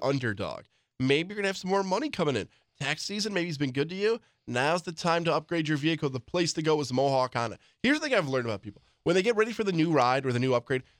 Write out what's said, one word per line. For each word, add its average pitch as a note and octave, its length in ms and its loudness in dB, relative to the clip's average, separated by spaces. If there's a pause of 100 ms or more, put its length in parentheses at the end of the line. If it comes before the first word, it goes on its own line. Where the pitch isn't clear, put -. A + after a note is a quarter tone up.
underdog? G#2+ 600 -2 (340)
Maybe C#3+ 360 0
you're - 80 -8
gonna G3 60 0
have F#3+ 80 -4
some F#3 140 -6
more G3 140 2
money G#3 240 -2
coming D3+ 280 0
in. F#2+ 120 -4 (320)
Tax D3 220 -2
season G#3 320 -4
maybe F3 140 0
has D3+ 100 -6
been C#3+ 140 -2
good C#3 180 -2
to F3+ 40 -8
you. G#3+ 260 0 (260)
Now's C#3+ 360 0
the F3+ 100 -10
time E3+ 320 0
to E3 100 2
upgrade D#3+ 340 -2
your D#3 80 2
vehicle. D#3 320 0
The B2+ 120 -6
place F3 340 -2
to E3 80 -2
go D#3 180 4
is B2+ 120 -4
Mohawk C3+ 420 2
Honda. A#2 240 -2 (240)
Here's C#4+ 180 2
the D#4 80 -4
thing C4 80 2
I've E3 120 0
learned C3 180 0
about G#2+ 160 -4
people. G#2 200 -16 (220)
When E3 100 2
they F#3 80 4
get A3 140 2
ready A3 160 2
for A3 120 -2
the G3 80 0
new D#3+ 200 2
ride C3 340 4
or B2+ 60 0
the A#2+ 80 0
new C3 140 2
upgrade, C3 280 -2 (180)